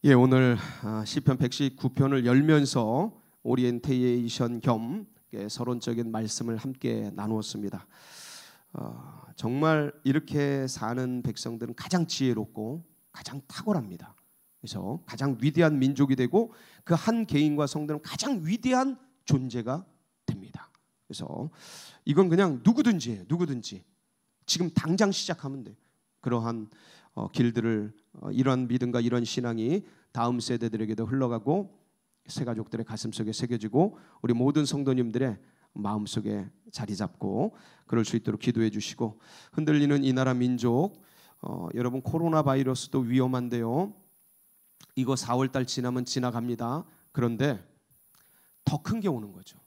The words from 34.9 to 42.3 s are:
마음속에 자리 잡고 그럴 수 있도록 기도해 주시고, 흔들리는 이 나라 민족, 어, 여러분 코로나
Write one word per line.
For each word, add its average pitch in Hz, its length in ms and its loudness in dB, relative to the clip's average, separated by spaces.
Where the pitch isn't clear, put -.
마음속에 104 760 -4
자리 147 240 -6
잡고 110 600 -4
그럴 113 180 2
수 - 100 -4
있도록 110 240 -2
기도해 113 300 2
주시고, 104 500 -6
흔들리는 147 520 4
이 131 100 4
나라 131 200 2
민족, 123 680 2
어, 87 320 -8
여러분 123 280 -4
코로나 160 420 2